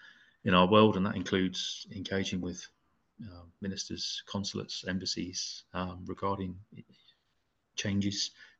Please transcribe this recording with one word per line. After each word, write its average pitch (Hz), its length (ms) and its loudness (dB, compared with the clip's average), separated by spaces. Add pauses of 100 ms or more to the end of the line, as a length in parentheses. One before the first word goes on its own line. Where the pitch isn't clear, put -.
(460)
in 90 80 4
our 90 140 8
world. 107 280 8
And 95 100 2
that 104 100 -2
includes 92 760 -2
engaging 95 480 -2
with, 90 260 -6 (560)
uh, 87 220 -14 (160)
ministers, - 680 -6
consulates, - 600 -6
embassies, 92 760 -4 (100)
um, 90 320 -4
regarding 95 520 -4 (1160)
changes 101 560 0 (280)